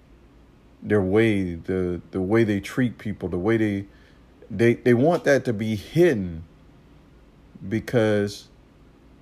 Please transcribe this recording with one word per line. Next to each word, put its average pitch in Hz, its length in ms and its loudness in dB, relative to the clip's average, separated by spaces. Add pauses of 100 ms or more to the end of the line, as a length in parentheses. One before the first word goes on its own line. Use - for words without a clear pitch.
(800)
Their 104 200 0
way, 98 540 0
the, 90 460 -4 (100)
the 95 100 -4
way 110 220 2
they 104 160 0
treat 117 380 -4
people, 95 320 -8
the 90 80 -4
way 107 200 0
they, 101 280 -2 (640)
they, 117 260 2
they 123 180 2
want 151 320 2
that 143 200 2
to 120 80 -2
be 110 220 -4
hidden 98 680 0 (1200)
because 104 800 0 (760)